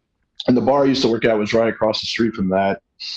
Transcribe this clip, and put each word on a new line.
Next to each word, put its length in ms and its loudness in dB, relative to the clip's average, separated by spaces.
And 80 4
the 40 2
bar 220 2
I 40 4
used 160 0
to 60 2
work 160 0
at 140 4
was 160 -2
right 180 2
across 280 -2
the 80 -10
street 260 -2
from 140 -2
that. 340 0